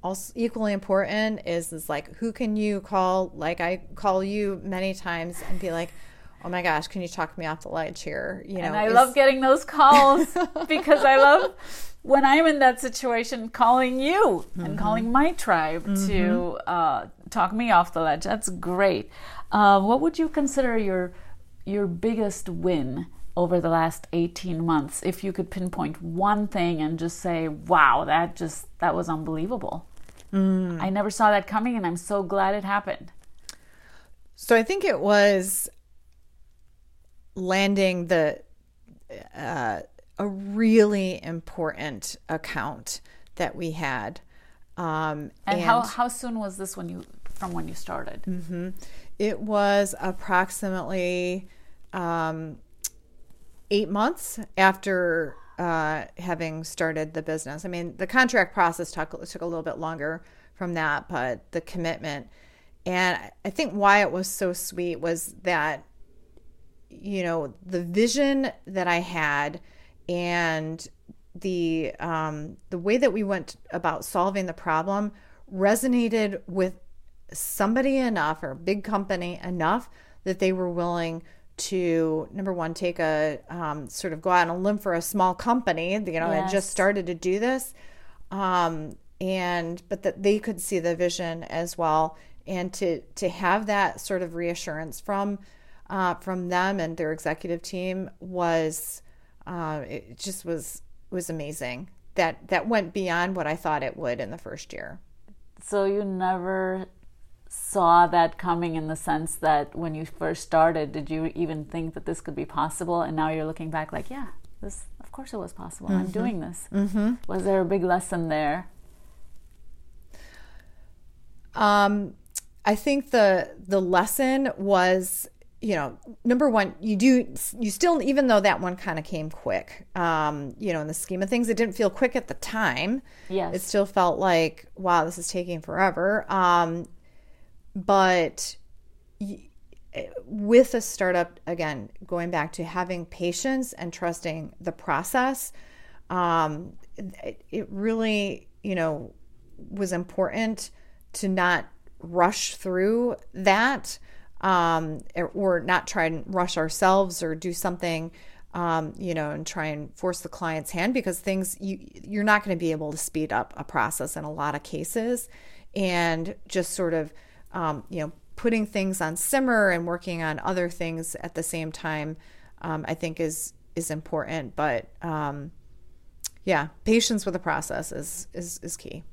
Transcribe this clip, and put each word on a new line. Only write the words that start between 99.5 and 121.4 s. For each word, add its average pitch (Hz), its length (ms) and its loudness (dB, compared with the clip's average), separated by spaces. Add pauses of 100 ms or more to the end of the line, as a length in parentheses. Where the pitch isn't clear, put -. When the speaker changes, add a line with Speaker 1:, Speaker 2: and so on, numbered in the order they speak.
Speaker 1:
it - 320 -12
just - 260 -10
was, - 380 -8 (280)
was 180 180 -6
amazing. 147 640 -8 (240)
That, 165 340 -2
that 185 180 0
went 208 280 0
beyond 180 420 0
what 160 100 -2
I 156 100 -2
thought 151 260 0
it 131 140 -6
would 123 240 -4
in 110 100 -6
the 165 80 -10
first - 340 -14
year. - 260 -12 (640)
Speaker 2:
So 202 220 0
you 202 200 0
never 185 800 -2 (640)
saw 175 580 6
that 170 320 2
coming 170 380 -2
in 156 120 -4
the 160 80 -4
sense 160 400 -4
that 147 400 2
when 160 180 -4
you 156 120 -8
first 160 360 -6
started, 160 480 4
did 147 200 -8
you 160 240 -2
even 156 320 -4
think 160 260 -6
that - 140 -10
this - 160 -6
could 151 120 -8
be 143 120 -6
possible? 165 560 -2
And 160 120 -4
now 156 140 0
you're 156 160 -2
looking 156 240 -6
back 156 240 -4
like, 156 160 -6
"Yeah, 262 200 -6 (340)
this, 202 220 -10 (160)
of - 120 -16
course 269 220 -14
it - 20 -6
was 180 160 -8
possible. 180 380 -10
I'm 185 140 2
Speaker 1:
Mm-hmm. 185 80 -6
Speaker 2:
doing 208 280 -2
this." 170 320 -12
Speaker 1:
Mm-hmm. 202 400 2 (140)
Speaker 2:
Was 190 180 -2
there 190 160 4
a 185 60 2
big 180 180 0
lesson 175 460 0
there? 151 380 -2 (2750)